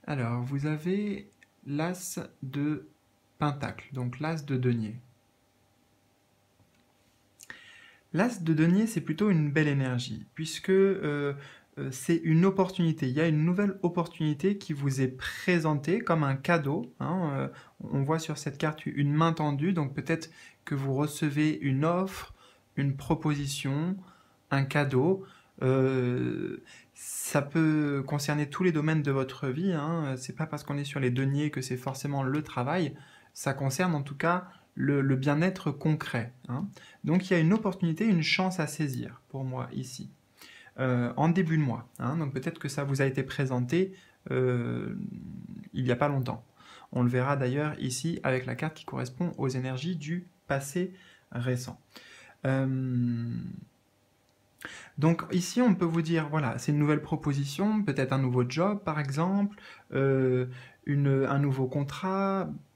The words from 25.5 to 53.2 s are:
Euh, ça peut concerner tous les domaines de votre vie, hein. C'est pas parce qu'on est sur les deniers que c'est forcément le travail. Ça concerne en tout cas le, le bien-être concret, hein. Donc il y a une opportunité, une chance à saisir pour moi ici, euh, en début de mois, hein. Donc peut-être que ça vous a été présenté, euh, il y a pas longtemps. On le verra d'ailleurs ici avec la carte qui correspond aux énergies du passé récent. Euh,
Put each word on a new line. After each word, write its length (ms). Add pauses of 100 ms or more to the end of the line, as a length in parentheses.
Euh, 1000 (320)
ça 480
peut 680
concerner 420
tous 140
les 80
domaines 300
de 100
votre 380
vie, 240
hein. 440
C'est 180
pas 100
parce 180
qu'on 140
est 80
sur 160
les 100
deniers 380
que 120
c'est 160
forcément 460
le 180
travail. 540 (380)
Ça 200
concerne 420
en 60
tout 140
cas 320 (280)
le, 260
le 160
bien-être 540
concret, 640 (140)
hein. 200 (360)
Donc 260
il 40
y 20
a 40
une 140
opportunité, 520
une 180
chance 380
à 60
saisir 600
pour 140
moi 300
ici, 360 (680)
euh, 360
en 140
début 280
de 60
mois, 240 (120)
hein. 180
Donc 160
peut-être 260
que 100
ça 140
vous 180
a 40
été 180
présenté, 680 (380)
euh, 640 (800)
il 120
y 60
a 60
pas 120
longtemps. 340 (480)
On 120
le 60
verra 280
d'ailleurs 420
ici 440
avec 220
la 100
carte 180
qui 120
correspond 520
aux 120
énergies 460
du 320 (200)
passé 460 (380)
récent. 480 (680)
Euh, 880 (1600)